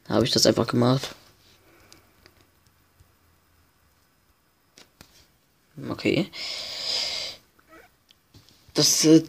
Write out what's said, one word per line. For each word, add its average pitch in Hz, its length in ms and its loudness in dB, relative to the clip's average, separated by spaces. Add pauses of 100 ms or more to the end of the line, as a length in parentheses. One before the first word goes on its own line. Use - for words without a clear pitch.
Da 107 80 -4
hab 110 80 4
ich - 80 0
das - 140 2
einfach 110 200 2
gemacht. 123 480 0 (4000)
Okay. - 420 -2 (2500)
Das, - 300 2
äh, 160 260 8